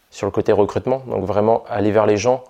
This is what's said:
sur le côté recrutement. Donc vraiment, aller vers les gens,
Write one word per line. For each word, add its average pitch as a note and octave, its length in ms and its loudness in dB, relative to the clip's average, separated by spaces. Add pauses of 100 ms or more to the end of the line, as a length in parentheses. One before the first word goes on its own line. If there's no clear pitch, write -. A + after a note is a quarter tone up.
(120)
sur - 160 -6
le G2 40 -4
côté A2 200 0
recrutement. G#2 560 0
Donc G#2 180 -4
vraiment, G#2 420 0
aller G#2 240 0
vers G#2+ 140 4
les G#2+ 100 4
gens, B2 340 -2